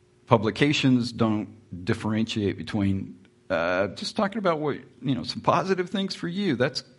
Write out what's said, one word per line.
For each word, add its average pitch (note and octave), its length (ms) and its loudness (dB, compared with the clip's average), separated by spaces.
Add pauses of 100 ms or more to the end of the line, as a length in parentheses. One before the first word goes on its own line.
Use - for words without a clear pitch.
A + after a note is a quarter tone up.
(260)
publications B2 840 4
don't A2 380 0 (380)
differentiate G#2+ 720 -2
between, G2 560 -2 (340)
uh, E2+ 400 0
just - 260 -10
talking G3 220 -2
about F3 240 0
what, C#3+ 160 -2 (240)
you C3 140 0
know, E2+ 80 -2
some - 180 -8
positive F3 480 0
things F#3+ 260 -4
for - 140 -8
you. F3+ 280 0
That's, C3 260 -2 (160)